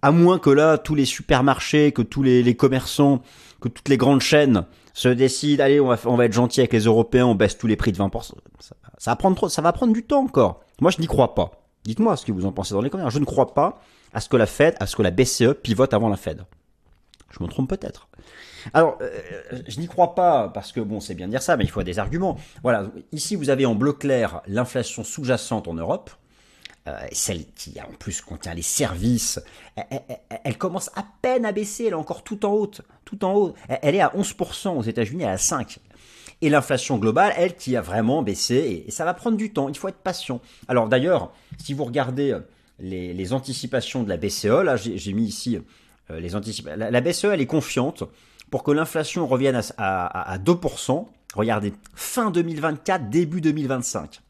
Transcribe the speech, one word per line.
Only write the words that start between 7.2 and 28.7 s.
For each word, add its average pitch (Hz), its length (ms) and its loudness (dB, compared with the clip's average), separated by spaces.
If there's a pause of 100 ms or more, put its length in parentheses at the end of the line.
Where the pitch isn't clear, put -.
on 120 120 6
baisse 98 200 2
tous 117 120 -2
les 104 80 2
prix - 160 0
de 87 40 -4
vingt 98 140 0
pour 113 140 -10
cent. - 120 -18 (220)
Ça, - 160 -20 (240)
ça - 140 -4
va 120 40 0
prendre 190 200 2
trop, - 120 -2
ça - 140 -4
va 165 100 4
prendre 226 200 2
du 226 100 0
temps 277 220 2
encore. 110 360 2 (200)
Moi, 165 100 4
je - 80 -2
n'y 160 80 -2
crois 120 280 2
pas. - 300 -4 (200)
Dites-moi 175 320 0
ce - 100 -10
que 113 60 -2
vous 92 120 -2
en 95 80 -2
pensez 92 220 -6
dans 98 80 0
les 139 80 -2
commentaires. 175 200 -4
Je 135 100 -2
ne 143 40 2
crois - 300 0
pas 160 260 0 (320)
à 110 80 -6
ce - 80 -10
que - 80 2
la 110 100 6
Fed, - 340 4
à 101 60 -2
ce - 100 -8
que 117 60 2
la 92 100 2
B 90 100 2
C 120 240 2
E 139 80 4
pivote 117 400 0
avant 110 140 2
la 101 80 0
Fed. 82 280 -10 (840)
Je - 120 -12
me 170 60 -6
trompe 135 220 -4
peut-être. - 380 -10 (680)
Alors, 165 260 4
euh, 127 100 -6 (560)
je 110 140 -10
n'y 165 60 -6
crois 175 280 0
pas 156 340 4
parce - 240 -12
que, - 80 -6
bon, 104 200 -6
c'est - 140 -12
bien 90 120 -10
de 98 40 -8
dire 123 120 -4
ça, 170 140 2
mais 110 80 2
il - 60 -2
faut 101 120 -6
des 87 160 -6
arguments. 156 380 -2 (260)
Voilà, 110 280 0 (220)
ici, 151 240 -6
vous 143 140 -2
avez 135 160 2
en 117 80 2
bleu 131 180 2
clair 123 540 -2
l'inflation 117 580 -4
sous-jacente 120 640 -4
en 85 60 -8
Europe. 85 360 -6 (760)
Euh, 67 100 -10 (140)
celle - 420 -6
qui, - 260 -16
en - 160 -18
plus, - 240 -10
contient - 340 -12
les 85 80 -10
services, 107 760 -2 (360)